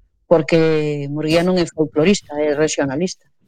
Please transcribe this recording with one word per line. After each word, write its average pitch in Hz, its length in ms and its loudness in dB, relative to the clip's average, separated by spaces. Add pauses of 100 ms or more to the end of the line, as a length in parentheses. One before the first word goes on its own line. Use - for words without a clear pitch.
(280)
porque 156 800 2
Murguía 156 340 0
non 185 140 0
é 180 100 0
folclorista, 156 720 -2
é 151 160 0
regionalista. 147 800 -4 (160)